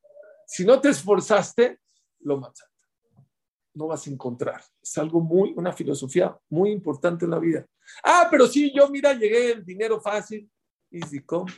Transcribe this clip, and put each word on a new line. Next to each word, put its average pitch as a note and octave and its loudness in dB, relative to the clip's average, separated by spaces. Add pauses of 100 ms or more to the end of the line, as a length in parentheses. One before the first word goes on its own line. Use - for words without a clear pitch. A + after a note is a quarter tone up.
(460)
si - -8
no C4 6
te C#4 2
esforzaste, G#3 0 (420)
lo C#3 -2
matzata. B2+ -18 (1040)
No D#3 -10
vas D#3 -8
a D3 -12
encontrar. B2 -10 (200)
Es - -10
algo D#3+ 0
muy, F3 2
una F3 -6
filosofía E3+ -4 (120)
muy F#3 0
importante F3 -4
en E3+ -2
la E3 -2
vida. D#3+ -2 (380)
"Ah, E4+ 6
pero B3+ 6
sí, C#4+ 0
yo, C#4 6
mira, C#4 0
llegué A#3 0
el A3 -10
dinero G#3 -4
fácil". G#3 -8 (400)
Easy D#3+ -12
come, F3+ -6